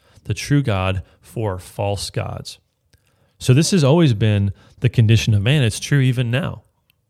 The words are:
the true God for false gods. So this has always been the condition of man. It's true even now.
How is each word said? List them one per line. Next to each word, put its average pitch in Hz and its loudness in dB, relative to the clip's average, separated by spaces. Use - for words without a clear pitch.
the 104 -6
true 143 0
God 95 -2
for 101 -8
false 101 -8
gods. - -12
So - 2
this 156 2
has 175 2
always 147 4
been 101 0
the 123 0
condition 110 2
of 101 2
man. 135 0
It's 110 -2
true 143 -2
even 127 -2
now. - -6